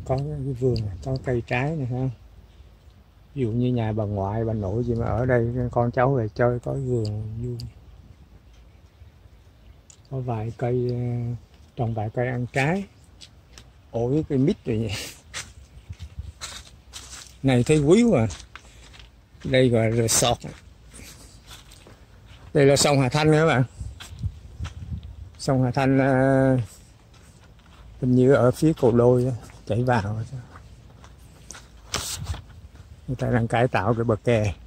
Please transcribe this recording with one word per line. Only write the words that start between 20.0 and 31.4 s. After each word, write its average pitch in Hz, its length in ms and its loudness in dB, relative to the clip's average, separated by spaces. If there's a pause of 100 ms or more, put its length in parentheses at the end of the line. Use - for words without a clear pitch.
Đây 143 120 6
là 139 100 6
sông 143 240 4
Hà 131 80 2
Thanh 151 220 2
nữa 151 80 6
các 160 80 4
bạn. 131 180 4 (1700)
Sông 131 240 0
Hà 127 80 2
Thanh, 135 280 2
ờ, 135 580 4 (1400)
hình 127 140 2
như 127 180 6
ở 120 180 6
phía 156 300 2
Cầu 120 120 4
Đôi 123 340 4
á, 131 60 -4 (340)
chảy 107 160 -2
vào. 110 400 -2 (2750)